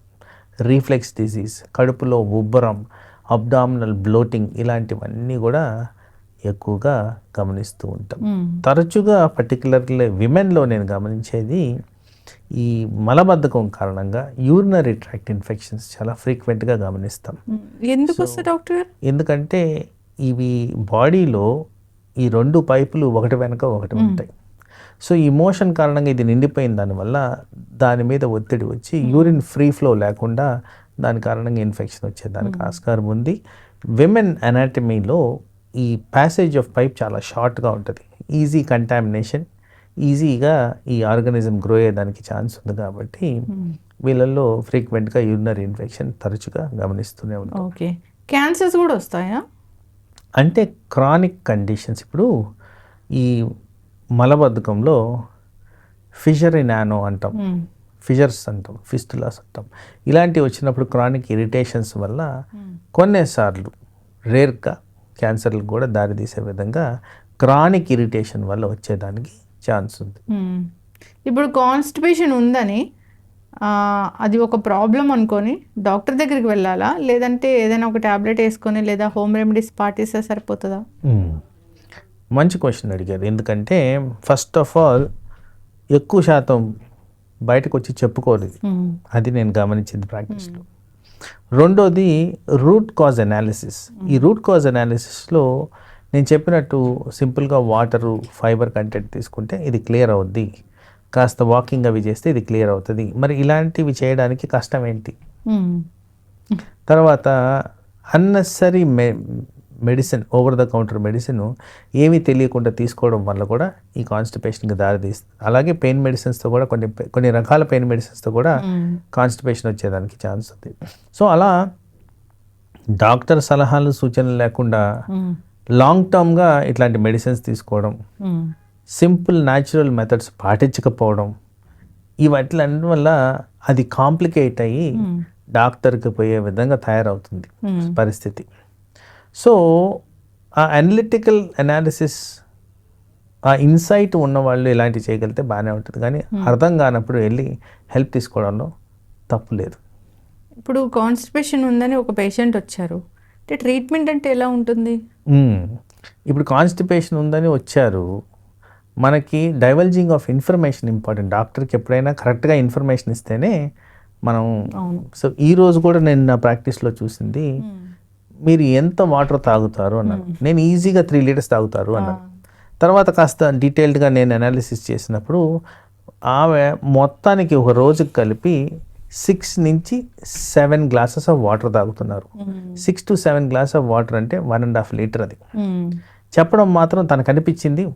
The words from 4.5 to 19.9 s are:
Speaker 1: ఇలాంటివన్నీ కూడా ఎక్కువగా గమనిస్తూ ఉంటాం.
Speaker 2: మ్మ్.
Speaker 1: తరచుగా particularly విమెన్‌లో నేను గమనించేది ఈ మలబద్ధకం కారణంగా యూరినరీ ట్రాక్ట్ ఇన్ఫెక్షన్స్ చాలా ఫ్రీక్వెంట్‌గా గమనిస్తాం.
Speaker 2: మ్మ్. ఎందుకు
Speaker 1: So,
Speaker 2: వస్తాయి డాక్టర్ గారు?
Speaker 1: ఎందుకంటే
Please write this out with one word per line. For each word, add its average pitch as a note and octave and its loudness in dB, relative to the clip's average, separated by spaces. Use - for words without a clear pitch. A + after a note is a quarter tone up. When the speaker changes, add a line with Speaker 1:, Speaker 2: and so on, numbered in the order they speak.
Speaker 1:
ఇలాంటివన్నీ A#2 -6
కూడా A#2 -2
ఎక్కువగా G#2 -4
గమనిస్తూ G2 -8
ఉంటాం. G2 -12
Speaker 2:
మ్మ్. F3+ -4
Speaker 1:
తరచుగా E3+ 2
particularly B2+ 0
విమెన్‌లో C#3+ 2
నేను A2 0
గమనించేది A2 -4
ఈ A#2+ -2
మలబద్ధకం B2+ 2
కారణంగా G2 -6
యూరినరీ D#3+ 2
ట్రాక్ట్ - -12
ఇన్ఫెక్షన్స్ G#2+ -10
చాలా A2 -8
ఫ్రీక్వెంట్‌గా A2+ -4
గమనిస్తాం. G2 -10
Speaker 2:
మ్మ్. G#3+ -10
ఎందుకు C#4 0
Speaker 1:
So, F#4 -2
Speaker 2:
వస్తాయి F4 -6
డాక్టర్ E4+ -4
గారు? F4+ -6
Speaker 1:
ఎందుకంటే D3+ -2